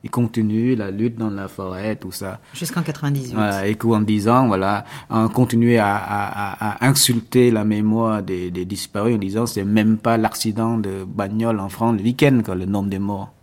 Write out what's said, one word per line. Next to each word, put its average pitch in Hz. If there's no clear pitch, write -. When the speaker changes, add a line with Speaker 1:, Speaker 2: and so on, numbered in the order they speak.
Speaker 1:
Ils -
continuent 113
la 101
lutte 113
dans 110
la 98
forêt, 95
tout 98
ça. 95
Speaker 2:
Jusqu'en 170
quatre-vingt-dix-huit. 143
Speaker 1:
Voilà, 101
et 107
qu'en 110
disant, 107
voilà, 98
on 110
continuait 117
à, 101
à, 101
à, 107
à -
insulter 123
la 110
mémoire 107
des, 90
des 90
disparus 104
en 107
disant, « 101
C'est 101
même 107
pas 117
l'accident 113
de 98
bagnole 104
en 98
France 117
le 95
week-end, 127
quoi, 98
le 92
nombre 98
de 98
morts. » 101